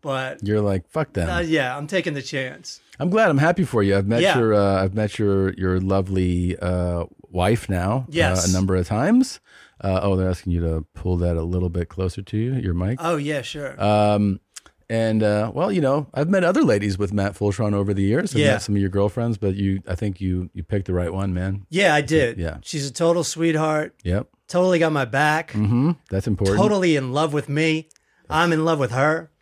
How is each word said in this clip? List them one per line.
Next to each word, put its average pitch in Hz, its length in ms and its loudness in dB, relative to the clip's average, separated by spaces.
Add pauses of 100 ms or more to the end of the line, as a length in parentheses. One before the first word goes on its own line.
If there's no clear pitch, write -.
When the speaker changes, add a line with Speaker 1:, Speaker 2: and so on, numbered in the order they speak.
Speaker 1:
But 135 440 -6
Speaker 2:
You're 107 160 2
like, 98 260 0
"Fuck - 260 -4
them." 85 140 -2
Speaker 1:
uh, 175 120 -2
yeah, 151 360 0
I'm 143 120 -8
taking 170 260 -2
the 139 80 -6
chance. 135 580 -10 (200)
Speaker 2:
I'm 156 100 0
glad. 208 220 4
I'm 139 80 2
happy 170 240 2
for 120 180 0
you. 98 160 4
I've 98 100 2
met 117 140 2
Speaker 1:
Yeah. 175 160 2
Speaker 2:
your, 113 160 4
uh, 98 300 4
I've 95 100 -2
met 107 240 -2
your, 98 360 2
your 92 260 0
lovely, 92 800 0
uh, 90 460 -2 (240)
wife 92 380 0
now, 98 420 -2
Speaker 1:
Yes. 92 360 0
Speaker 2:
uh, 90 40 2
a 92 40 2
number 95 220 2
of 90 120 0
times. 202 520 2 (420)
Uh, 95 220 0
oh, 98 120 2
they're 92 140 0
asking 90 240 -4
you 85 80 0
to 80 320 -2
pull 90 240 -2
that 87 180 0
a 82 60 -2
little 90 280 -2
bit 85 200 -4
closer 92 320 -6
to 107 160 -8
you, 120 160 -2
your 95 220 -2
mic. 98 260 -2
Speaker 1:
Oh, 165 160 -2
yeah, 147 240 -4
sure. 139 420 -10
Speaker 2:
Um, 104 560 2 (500)
and, 113 340 0
uh, 104 300 0
well, 185 180 -2
you 185 100 0
know, 139 320 0
I've 147 160 -2
met 185 160 2
other 196 160 2
ladies 104 360 2
with 98 140 -2
Matt 101 220 0
Fulchiron 104 400 0
over 101 200 0
the 98 100 0
years. 127 320 0
I've - 40 2
Speaker 1:
Yeah. 143 140 4
Speaker 2:
met 107 80 -2
some 104 140 -2
of 101 60 2
your 98 100 0
girlfriends, 104 480 0
but 98 160 0
you, 98 320 0
I 92 80 -4
think 98 260 -4
you, 92 320 -2
you 87 100 -12
picked 98 220 -4
the 92 80 -4
right 87 180 -2
one, 95 220 -2
man. 95 360 -4
Speaker 1:
Yeah, 175 260 2
I 147 60 2
did. 131 360 0
Speaker 2:
Yeah. 82 240 -6
Speaker 1:
She's 139 260 -8
a 127 60 -12
total 170 300 2
sweetheart. 156 800 -2
Speaker 2:
Yep. 95 240 -2 (200)
Speaker 1:
Totally 180 300 2
got 160 140 2
my 139 140 0
back. 151 480 0
Speaker 2:
Mm-hmm. 120 400 2 (180)
That's 95 160 -2
important. 101 320 2
Speaker 1:
Totally 190 360 4
in 131 180 -2
love 147 200 0
with 147 160 -4
me. 156 400 0 (400)
I'm 170 240 2
in 156 100 2
love 160 140 2
with 127 140 0
her. 151 400 0 (100)